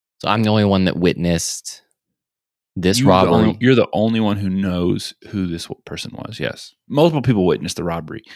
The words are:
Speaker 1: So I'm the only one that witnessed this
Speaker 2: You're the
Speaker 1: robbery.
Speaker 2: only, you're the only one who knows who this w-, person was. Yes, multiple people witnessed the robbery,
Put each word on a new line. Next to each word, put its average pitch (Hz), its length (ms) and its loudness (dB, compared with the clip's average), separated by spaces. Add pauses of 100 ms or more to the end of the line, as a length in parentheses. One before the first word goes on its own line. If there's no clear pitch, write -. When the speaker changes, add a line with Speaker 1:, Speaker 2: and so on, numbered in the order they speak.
(200)
Speaker 1:
So - 100 -4
I'm 110 140 2
the 107 60 2
only 107 160 4
one 95 200 2
that 87 100 0
witnessed 85 840 -2 (920)
this 92 240 0
Speaker 2:
You're 135 80 2
the - 20 8
Speaker 1:
robbery. 92 240 4
Speaker 2:
only, 110 260 2
you're 127 160 4
the 113 180 2
only 110 260 0
one 104 180 0
who 98 120 -4
knows 92 640 -2 (160)
who 95 180 -4
this 85 180 -6
w-, - 200 -14
person - 300 -12
was. - 240 -12
Yes, - 340 -8 (140)
multiple 151 340 2
people 107 240 2
witnessed 85 300 -2
the 85 80 -8
robbery, 82 400 -8 (120)